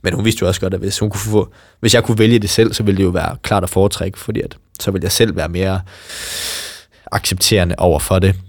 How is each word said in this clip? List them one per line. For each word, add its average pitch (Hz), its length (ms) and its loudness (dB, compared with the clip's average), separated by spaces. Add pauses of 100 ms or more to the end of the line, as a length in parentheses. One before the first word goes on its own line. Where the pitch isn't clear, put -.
Men 90 120 0
hun 98 100 -4
vidste 110 180 2
jo 90 60 2
også 95 120 0
godt, 95 140 -2
at 92 60 -4
hvis 98 180 -4
hun 107 120 -2
kunne 98 100 -8
få, 107 320 0 (280)
hvis 113 140 2
jeg 117 100 4
kunne 110 140 0
vælge 113 200 6
det 101 120 0
selv, 110 220 2
så - 100 -4
ville 98 160 2
det 98 60 4
jo 90 40 4
være 80 340 -2
klart 101 200 0
at 87 80 -4
foretrække, 95 480 0
fordi 113 220 -6
at, - 160 -8 (240)
så - 100 -2
ville 92 140 -2
jeg - 80 -2
selv 107 240 2
være 82 120 -2
mere 95 320 -2 (1300)
accepterende 92 680 2
over 85 200 4
for 95 200 0
det. 95 160 4 (140)